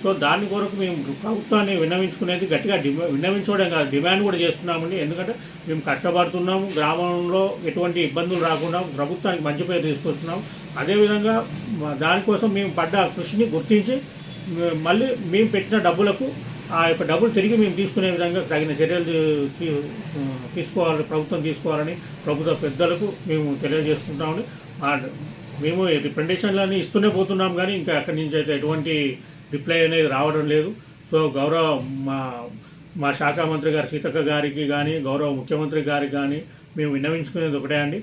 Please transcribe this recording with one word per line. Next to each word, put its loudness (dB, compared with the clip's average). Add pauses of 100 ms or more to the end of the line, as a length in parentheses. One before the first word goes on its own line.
So 2 (120)
దాని 2
కొరకు -2
మేము 0 (280)
ప్రభుత్వాన్ని 0
విన్నవించుకునేది 0
గట్టిగా 2 (100)
డిమా-, 0
విన్నవించుకోవడం 2
కాదు, 2
డిమాండ్ 2
కూడా 2
చేస్తున్నామండి. -2
ఎందుకంటే -4 (340)
మేము -2
కష్టపడుతున్నాము, 0 (120)
గ్రామంలో 2 (280)
ఎటువంటి 0
ఇబ్బందులు 0
రాకుండా 0 (180)
ప్రభుత్వానికి -2
మంచి -2
పేరు 0
తీసుకొస్తున్నాం. -4 (420)
అదేవిధంగా 4 (460)
మా-, -4 (100)
దానికోసం 4
మేము 0
పడ్డ 2 (140)
కృషిని 0
గుర్తించి 4 (580)
మ-, 0 (120)
మళ్ళీ 4 (240)
మేము 4
పెట్టిన 2
డబ్బులకు 2 (520)
ఆ 4
యొక్క 2
డబ్బులు 4
తిరిగి 4
మేము 4
తీసుకునే 2
విధంగా 0 (100)
తగిన 0
చర్యలు 2 (520)
తీ-, -2 (400)
తీ-, -4 (280)
తీసుకోవాలి, 0
ప్రభుత్వం 0
తీసుకోవాలని -2 (320)
ప్రభుత్వ 0
పెద్దలకు 0 (220)
మేము 0 (160)
తెలియజేసుకుంటామని. -2 (380)
మా-, 0 (640)
మేము 2 (240)
రిప్రజెంటేషన్లన్నీ 0
ఇస్తూనే 2
పోతున్నాం, 2
కానీ 0
ఇంకా 0
అక్కడి -4
నుంచి -2
అయితే 0
ఎటువంటి 0 (600)
రిప్లై 0
అనేది 4
రావడం 2
లేదు. 4 (420)
So 4 (200)
గౌరవ 4 (400)
మా, -2 (840)
మా 2 (100)
శాఖ 2 (140)
మంత్రి 2
గారు 0
సీతక్క -2 (100)
గారికి 0 (100)
కానీ, 0 (140)
గౌరవ 0 (100)
ముఖ్యమంత్రి -2
గారికి 0
కానీ -2 (380)
మేము 0
విన్నవించుకునేది -2
ఒకటే -2
అండి -4